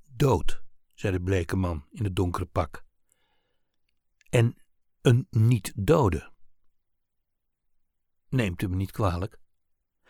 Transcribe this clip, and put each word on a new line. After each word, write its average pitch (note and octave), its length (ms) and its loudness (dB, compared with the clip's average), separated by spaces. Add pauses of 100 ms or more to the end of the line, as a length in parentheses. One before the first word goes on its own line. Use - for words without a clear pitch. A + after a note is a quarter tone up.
dood," B2 560 2 (320)
zei G2+ 200 -4
de F2+ 100 -4
bleke F#2 320 -2
man F2 360 -2
in C3 120 -8
het F#2+ 120 -4
donkere F2+ 300 -2
pak. - 400 -6 (1400)
"En A#2 260 2 (460)
een B2+ 280 4
niet-dode." A2 1000 2 (2000)
"Neemt G#2+ 320 -2
u G#2 80 -4
me F2+ 60 -4
niet F#2+ 160 -4
kwalijk. F#2 480 -4 (720)